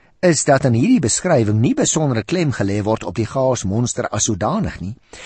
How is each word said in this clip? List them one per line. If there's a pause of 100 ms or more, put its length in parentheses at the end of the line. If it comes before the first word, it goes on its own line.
(240)
is
dat
in
hierdie
beskrywing
nie
besondere
klem
gelê
word
op
die
chaosmonster
as
sodanig
nie, (320)